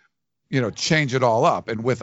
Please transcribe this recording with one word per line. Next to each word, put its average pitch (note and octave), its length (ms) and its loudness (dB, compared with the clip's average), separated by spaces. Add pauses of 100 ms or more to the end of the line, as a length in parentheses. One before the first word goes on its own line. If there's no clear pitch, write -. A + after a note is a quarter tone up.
(500)
you C#3 100 -2
know, A2 120 -2
change D3+ 420 0
it B2+ 80 0
all A#2+ 240 2
up. G#2 220 0
And A2+ 160 -6
with A#2+ 200 -2